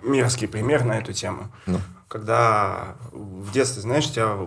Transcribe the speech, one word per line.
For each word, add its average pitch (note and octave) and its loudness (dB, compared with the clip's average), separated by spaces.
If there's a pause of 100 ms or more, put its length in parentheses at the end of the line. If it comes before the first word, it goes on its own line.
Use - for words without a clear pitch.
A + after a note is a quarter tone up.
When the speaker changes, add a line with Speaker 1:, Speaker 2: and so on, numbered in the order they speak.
Speaker 1:
мерзкий A#2+ 2
пример B2 2
на A2 2
эту A2+ -6
тему. G2 -6 (140)
Speaker 2:
Ну. F#2 0 (300)
Speaker 1:
Когда G#2+ 2 (160)
в G2+ -12
детстве, A#2+ 2
знаешь, C#3 2
у - -4
тебя A2 0 (120)